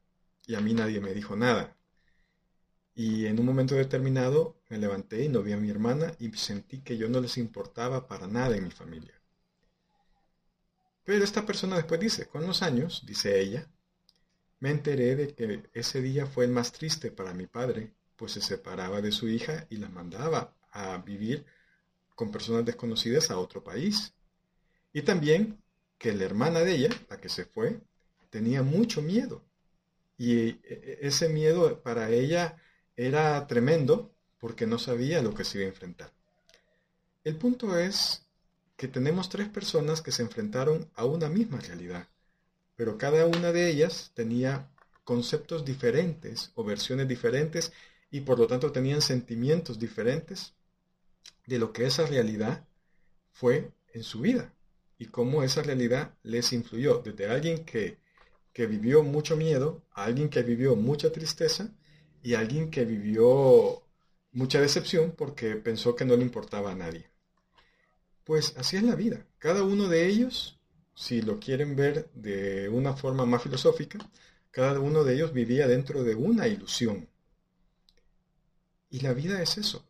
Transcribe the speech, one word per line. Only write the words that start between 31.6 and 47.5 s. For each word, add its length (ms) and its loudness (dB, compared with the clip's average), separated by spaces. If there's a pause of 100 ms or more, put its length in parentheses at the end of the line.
para 280 -2
ella 440 2 (400)
era 500 0
tremendo 720 2 (240)
porque 260 -6
no 140 0
sabía 420 -2
lo 120 0
que 100 -6
se 140 -8
iba 80 -2
a 60 -6
enfrentar". 420 -18 (1120)
El 100 -4
punto 420 0
es 440 -2 (540)
que 120 -8
tenemos 420 -2
tres 200 -6
personas 520 -2
que 100 -8
se 120 -2
enfrentaron 720 -2
a 100 -2
una 240 0
misma 300 0
realidad, 500 -12 (640)
pero 220 -4
cada 300 4
una 240 2
de 180 4
ellas 460 0
tenía 520 -2 (360)
conceptos 600 -2
diferentes 920 0
o 80 -4
versiones 440 -2
diferentes 640 0 (380)